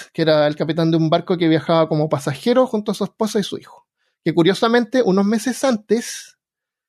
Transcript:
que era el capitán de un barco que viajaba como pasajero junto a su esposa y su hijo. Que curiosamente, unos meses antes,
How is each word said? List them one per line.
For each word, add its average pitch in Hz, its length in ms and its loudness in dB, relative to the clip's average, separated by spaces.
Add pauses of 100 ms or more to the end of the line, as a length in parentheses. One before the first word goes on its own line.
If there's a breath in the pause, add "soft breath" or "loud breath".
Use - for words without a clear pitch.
(140)
que - 80 -6
era 151 260 2
el 151 80 -2
capitán 165 360 -2
de 165 60 2
un 160 120 2
barco 180 280 0
que 170 120 0
viajaba 160 400 2
como 151 180 0
pasajero 156 600 0
junto 214 240 -6
a 185 40 -4
su - 80 -6
esposa 214 360 -4
y 196 40 -2
su - 140 -8
hijo. - 300 -20 (360)
Que 160 100 -2
curiosamente, 226 680 2
unos 190 240 2
meses 220 400 -2
antes, 226 720 -4 (520)